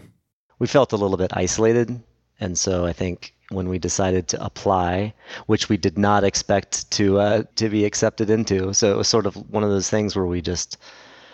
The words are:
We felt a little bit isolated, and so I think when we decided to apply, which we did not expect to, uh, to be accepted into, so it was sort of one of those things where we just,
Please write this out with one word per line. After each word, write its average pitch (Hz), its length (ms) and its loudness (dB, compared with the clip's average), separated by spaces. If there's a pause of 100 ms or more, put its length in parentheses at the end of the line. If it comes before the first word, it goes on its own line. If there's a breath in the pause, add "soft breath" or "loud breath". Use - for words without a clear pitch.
(600)
We 120 80 0
felt 135 240 4
a 113 40 2
little 98 200 0
bit 92 180 -2
isolated, 113 680 0 (380)
and 90 180 -4
so 90 300 0
I 85 60 -2
think 90 420 -6 (160)
when 92 180 -4
we 92 120 -4
decided 92 480 0
to - 160 -6
apply, 95 680 0 (320 loud breath)
which 107 220 0
we 107 80 2
did 90 220 -2
not 101 240 4
expect - 680 -2
to, 98 260 2
uh, 104 240 2 (140)
to 110 120 0
be 104 180 2
accepted 107 440 0
into, 98 420 0
so 98 200 2
it 104 40 0
was 104 120 0
sort 110 180 2
of 95 80 -4 (160)
one 107 140 0
of 104 60 2
those 98 200 0
things 107 240 0
where 95 120 0
we 87 140 -2
just, - 380 -6 (560 loud breath)